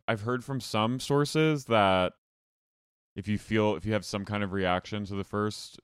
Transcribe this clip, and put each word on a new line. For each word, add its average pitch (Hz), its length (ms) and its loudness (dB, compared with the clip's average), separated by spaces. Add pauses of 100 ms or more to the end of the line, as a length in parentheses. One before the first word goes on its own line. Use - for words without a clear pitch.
I've 107 140 -2
heard 123 200 -2
from 135 160 -6
some 113 400 0
sources 147 680 2
that 95 480 4 (1000)
if 104 140 -8
you 104 80 2
feel, 107 380 0
if 85 100 -8
you 107 80 -2
have 101 140 -2
some 101 180 -6
kind 104 180 -4
of 95 120 -4
reaction 95 500 0
to 98 100 -8
the 98 80 -4
first - 600 -6